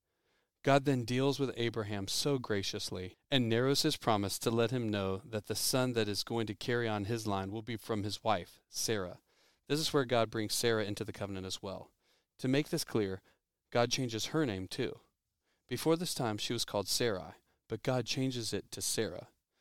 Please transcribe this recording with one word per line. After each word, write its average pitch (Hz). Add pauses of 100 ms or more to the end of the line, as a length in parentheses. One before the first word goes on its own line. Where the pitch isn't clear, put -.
(640)
God 139
then 135
deals 131
with 135
Abraham 107
so 143
graciously 98 (140)
and 127
narrows 127
his 151
promise 104
to 127
let 117
him 120
know 95
that 107
the 110
son 127
that 110
is 101
going 117
to 107
carry 120
on 107
his 110
line 98
will 110
be 117
from 107
his 101
wife, 98
Sarah. 95 (480)
This 143
is 160
where 143
God 117
brings 110
Sarah 113
into 104
the 104
covenant 98
as 92
well. 95 (480)
To 131
make 135
this 165
clear, 98 (500)
God 120
changes 113
her 156
name 95
too. - (680)
Before 156
this 170
time, 110
she -
was 113
called 101
Sarai, 95 (340)
but 110
God 127
changes 123
it -
to -
Sarah. - (320)